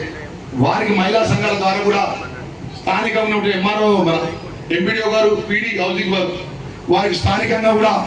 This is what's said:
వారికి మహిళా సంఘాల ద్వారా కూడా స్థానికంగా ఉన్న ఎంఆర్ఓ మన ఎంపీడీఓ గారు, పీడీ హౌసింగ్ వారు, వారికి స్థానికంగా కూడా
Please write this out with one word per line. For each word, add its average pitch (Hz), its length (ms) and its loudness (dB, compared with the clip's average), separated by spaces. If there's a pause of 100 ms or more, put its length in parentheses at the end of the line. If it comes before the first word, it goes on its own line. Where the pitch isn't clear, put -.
(640)
వారికి 208 360 0
మహిళా 214 200 2 (100)
సంఘాల 208 320 0
ద్వారా 196 260 2
కూడా 202 140 2 (800)
స్థానికంగా 214 560 0
ఉన్న 202 200 2
ఎంఆర్ఓ 214 300 2 (180)
మన 160 100 2 (600)
ఎంపీడీఓ 214 380 0
గారు, 214 160 4 (180)
పీడీ 233 220 -2 (100)
హౌసింగ్ 185 340 -2
వారు, 185 180 0 (600)
వారికి 180 280 2
స్థానికంగా 220 580 2
కూడా 214 140 4 (140)